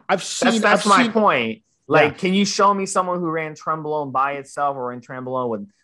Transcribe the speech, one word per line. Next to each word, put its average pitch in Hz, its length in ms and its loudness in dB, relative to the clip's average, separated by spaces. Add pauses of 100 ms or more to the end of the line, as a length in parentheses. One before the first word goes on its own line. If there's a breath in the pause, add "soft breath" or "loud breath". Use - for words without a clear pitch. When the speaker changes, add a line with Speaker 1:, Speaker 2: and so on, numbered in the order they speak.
Speaker 1:
I've 190 100 2
Speaker 2:
That's, - 100 -12
Speaker 1:
seen, 233 340 0
Speaker 2:
that's 208 240 2
Speaker 1:
I've 202 40 4
Speaker 2:
my 185 140 8
Speaker 1:
seen 214 80 -2
Speaker 2:
point. 147 500 0 (260)
Like, 151 240 4
Speaker 1:
Yeah. - 60 -20
Speaker 2:
can 185 160 0
you 202 100 2
show 202 300 2
me 190 120 -4
someone 185 340 -2
who 165 100 -4
ran 156 240 -6
Trenbolone 151 580 -6
by 135 200 -2
itself 139 440 -4
or 123 120 -6
ran 123 120 -10
Trenbolone 127 480 -6
with, 104 200 -8 (160 soft breath)